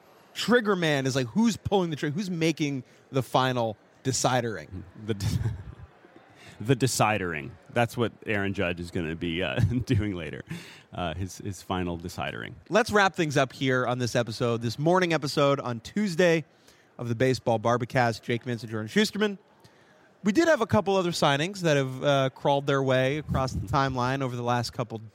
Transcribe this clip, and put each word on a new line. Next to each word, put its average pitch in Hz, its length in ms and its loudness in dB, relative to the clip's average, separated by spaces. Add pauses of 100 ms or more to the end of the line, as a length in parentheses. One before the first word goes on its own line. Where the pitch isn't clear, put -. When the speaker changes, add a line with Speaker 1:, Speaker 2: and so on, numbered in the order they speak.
(340)
Speaker 1:
trigger 208 420 2
man 151 300 2
is 127 100 -2
like, 131 120 -2
who's 208 280 2
pulling 185 360 0
the 151 40 -4
trigger? 147 180 -4
Who's 185 160 -6
making 160 540 -2 (280)
the 131 120 0
final 123 540 2 (260)
decidering? 120 640 0
Speaker 2:
Mm-hmm. 92 400 -14
The 110 60 -2
de-, 98 260 -2 (580)
<laughs> - 640 -20
the 123 140 2
decidering. 101 760 0 (220)
That's 120 240 0
what 113 140 0 (140)
Aaron 98 280 -2
Judge 87 260 -2
is 87 120 -10
gonna 82 240 -4
be, 85 280 -4
uh, 67 160 -2
<laughs> 120 260 0
doing 104 300 0
later. 76 280 -10 (500)
Uh, 87 220 -4
his, 92 240 -8
his 98 220 -10
final 90 360 -2
decidering. 69 580 -8 (140)
Speaker 1:
Let's 208 220 2
wrap 196 240 2
things 151 220 0
up 135 160 2
here 127 340 0
on 123 100 -2
this 123 180 -2
episode, 117 460 0
this 117 160 -4
morning 170 360 2
episode 139 460 2
on 117 200 -6
Tuesday 170 680 2 (540)
of 120 100 -6
the 117 60 0
Baseball 123 440 2
Barbacast. 120 600 2
Jake 120 240 -4
Mintz 120 160 -6
and 113 80 -12
Jordan 110 200 -6
Schusterman. 202 480 2 (880)
We 208 80 4
did 330 160 4
have 302 140 6
a 208 60 2
couple 196 280 4
other 175 160 2
signings 165 500 2
that 160 160 4
have, 131 260 -2
uh, 139 260 4
crawled 143 380 0
their 139 160 2
way 131 340 2
across 135 360 -2
the - 140 -6
timeline 131 540 0
over 123 140 -4
the 120 80 -6
last 120 280 0
couple 113 280 -8 (160)